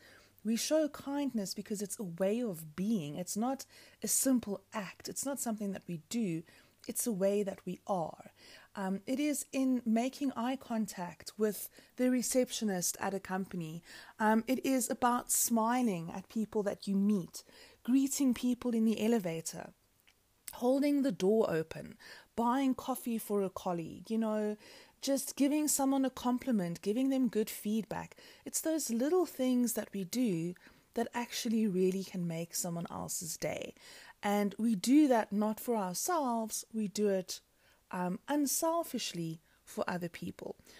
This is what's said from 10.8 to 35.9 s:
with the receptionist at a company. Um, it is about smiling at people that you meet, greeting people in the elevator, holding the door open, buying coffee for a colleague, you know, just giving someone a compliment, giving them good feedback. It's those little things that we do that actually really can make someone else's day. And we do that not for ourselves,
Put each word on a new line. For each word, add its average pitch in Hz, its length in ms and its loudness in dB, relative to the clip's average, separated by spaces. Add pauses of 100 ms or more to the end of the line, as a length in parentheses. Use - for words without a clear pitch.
with 208 320 0 (260)
the 254 140 4
receptionist 233 880 2
at 196 160 -2
a 190 60 -4
company. 180 640 -6 (340)
Um, 220 300 6
it 254 180 0
is 262 240 2
about 247 400 2
smiling 226 800 2
at 185 160 -10
people 214 360 -2
that - 240 -4
you 196 80 2
meet, 196 480 2 (400)
greeting 269 500 4
people 247 400 0
in 226 100 4
the 226 160 4
elevator, 180 760 -2 (920)
holding 277 380 4
the 254 240 2
door 220 240 6
open, 160 460 -4 (400)
buying 254 380 4
coffee 240 440 -4
for 208 240 -2
a 185 80 -2 (140)
colleague, 180 460 -4
you 220 80 0
know, 214 380 0 (440)
just - 360 -2
giving 294 320 2
someone 269 360 2
a 262 60 0 (160)
compliment, 220 560 0
giving 254 280 0
them 262 180 2
good 214 220 0
feedback. 190 640 -4 (300)
It's - 140 -6
those 320 280 0
little 294 380 2
things 247 460 2
that - 200 -4
we 196 120 -4
do 180 500 0 (400)
that 233 200 -2
actually 226 520 0
really 185 380 2
can 175 220 -6
make 170 280 -6
someone 170 360 -4
else's - 460 -8
day. - 380 -6 (480)
And 202 360 2
we 226 180 2
do 277 320 6
that 233 240 2
not 214 260 0
for 240 180 -2
ourselves, 226 960 -2